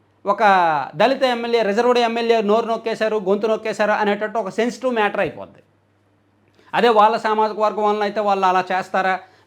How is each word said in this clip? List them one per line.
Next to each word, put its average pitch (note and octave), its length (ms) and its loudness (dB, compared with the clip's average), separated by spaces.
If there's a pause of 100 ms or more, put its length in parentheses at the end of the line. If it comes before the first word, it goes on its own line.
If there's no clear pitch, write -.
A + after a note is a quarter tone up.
(260)
ఒక G3+ 180 0 (520)
దళిత B3+ 280 2
ఎమ్మెల్యే, A#3 400 0
రిజర్వ్డ్ A#3+ 360 2
ఎమ్మెల్యే A#3 420 0
నోరు G#3+ 240 2
నొక్కేశారు, A3 520 -4
గొంతు G3+ 300 0
నొక్కేశారు G#3+ 440 -2
అనేటట్టు G#3 460 -2
ఒక G3 120 -4
సెన్సిటివ్ A#3+ 440 -4
మ్యాటర్ G#3 260 -2
అయిపోద్ది. B2 400 -8 (1120)
అదే G3 160 2
వాళ్ళ A3 280 4
సామాజిక G#3+ 420 -2
వర్గం G#3+ 240 0
వలన G#3 180 0
అయితే G#3 180 -4
వాళ్ళు G3 260 0
అలా F#3 260 2
చేస్తారా, F#3 480 -2 (280)